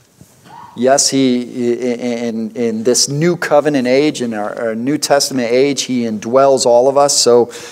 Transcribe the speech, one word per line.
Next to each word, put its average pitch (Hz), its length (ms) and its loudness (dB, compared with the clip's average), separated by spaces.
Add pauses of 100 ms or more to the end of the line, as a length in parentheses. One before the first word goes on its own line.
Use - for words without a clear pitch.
(760)
Yes, 131 320 2
he, 127 320 0
i-, 120 500 -4
i-, 120 360 -6
in, 113 280 -6
in 117 280 -4
this 120 260 2
new 160 260 0
covenant 147 520 0
age, 143 340 2
in 117 120 -6
our, 107 360 -6
our 110 60 -4
New 131 220 -2
Testament 139 540 0
age, 135 320 2
he 127 200 -2
indwells 120 600 2
all 123 220 4
of 135 100 0
us. 139 200 2
So 120 340 4 (200)